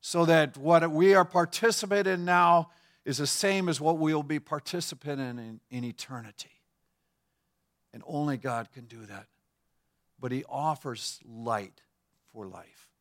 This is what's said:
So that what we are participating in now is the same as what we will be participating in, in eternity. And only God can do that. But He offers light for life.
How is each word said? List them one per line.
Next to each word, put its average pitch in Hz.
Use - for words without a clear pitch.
So 170
that 160
what 165
we 180
are 185
participating 190
in 175
now 175
is 135
the 143
same 196
as 147
what 156
we 156
will 151
be 147
participating 147
in, 120
in 123
eternity. 117
And -
only 147
God 117
can 120
do 113
that. 98
But 127
He 131
offers 139
light 113
for 104
life. -